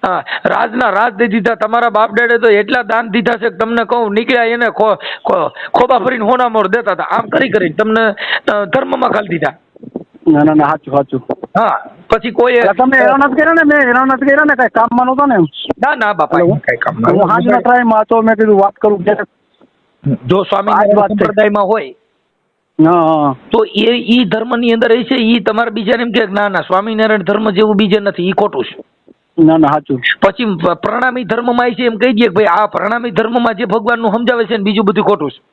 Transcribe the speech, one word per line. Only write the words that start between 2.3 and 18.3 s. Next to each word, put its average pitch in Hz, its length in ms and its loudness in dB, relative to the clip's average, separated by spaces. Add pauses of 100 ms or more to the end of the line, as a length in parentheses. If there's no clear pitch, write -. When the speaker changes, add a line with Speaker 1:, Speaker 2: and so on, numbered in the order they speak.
Speaker 1:
તો 233 120 2
એટલા 214 340 0
દાન 226 260 -4
દીધા 233 240 0
છે 220 160 -4
કે 175 80 -14
તમને 226 280 -2
કહું, 226 280 -2
નીકળ્યા 240 300 0
એને 233 220 -2
ખો-, 214 300 0 (300)
ખો-, 165 220 0 (260)
ખોબા 247 260 2
ભરીને 233 260 -2
હોના 247 240 2
મોર 214 180 0
દેતા 190 240 -2
હતા. 180 120 -4
આમ 220 240 -4
કરી 240 220 0
કરીને 180 260 -2
તમને, 220 400 0 (380)
અ, 208 120 -2
ધર્મમાં 262 440 -2
ઘાલી 214 180 -2
દીધા. 151 260 -4 (720)
Speaker 2:
ના, 151 160 4
ના, 156 100 4
ના, 151 120 4
સાચું, 147 300 -4
સાચું. 139 420 -4 (200)
Speaker 1:
હા, 185 240 -2 (300)
પછી 226 180 -4
કોઈ 240 220 2
Speaker 2:
એટલે 226 200 2
તમે 262 240 2
હેરાન 269 280 4
નથી 269 160 0
કર્યા 320 120 2
ને? 330 100 4
મેં 294 240 2
હેરાન 254 200 2
નથી 269 180 0
કર્યા 277 180 4
ને? 294 120 2
કાંઈ 247 180 0
કામમાં 233 320 2
નહોતો 262 200 0
ને 262 100 2
એમ? 185 80 4 (340)
Speaker 1:
ના, 285 180 0
ના, 214 180 -2
બાપા, 160 240 -2
Speaker 2:
એટલે 180 60 2
હું, 165 160 0
Speaker 1:
કાંઈ 120 180 -4
કામમાં - 340 -2
Speaker 2:
હું 196 60 2
Speaker 1:
નહોતો. 196 120 2
Speaker 2:
સાંજના 240 280 2
ટ્રાયમાં 240 440 2
હતો, 226 200 2
મેં 220 140 2